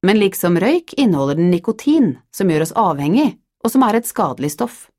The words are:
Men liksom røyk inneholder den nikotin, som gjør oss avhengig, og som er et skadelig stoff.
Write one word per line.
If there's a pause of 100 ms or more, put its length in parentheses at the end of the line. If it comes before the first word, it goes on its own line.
Men
liksom
røyk
inneholder
den
nikotin, (180)
som
gjør
oss
avhengig, (320)
og
som
er
et
skadelig
stoff. (220)